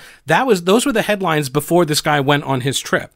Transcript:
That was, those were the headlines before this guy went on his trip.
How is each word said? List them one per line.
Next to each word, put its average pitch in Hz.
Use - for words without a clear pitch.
That 214
was, 185
those 196
were 285
the 214
headlines 160
before 165
this 151
guy 147
went 143
on 135
his 127
trip. -